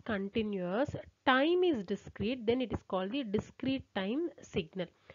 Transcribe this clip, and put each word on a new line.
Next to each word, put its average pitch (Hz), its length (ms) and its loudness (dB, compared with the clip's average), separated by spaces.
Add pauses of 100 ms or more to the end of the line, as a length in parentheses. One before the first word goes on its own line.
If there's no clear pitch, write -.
continuous, 202 920 -2 (320)
time 311 380 6
is 285 200 4
discrete, 208 640 -4
then 240 140 2
it 233 120 -2
is - 140 -4
called 190 240 -2
the 277 140 -4
discrete - 580 -2 (120)
time 233 360 -2 (100)
signal. 175 460 -6 (280)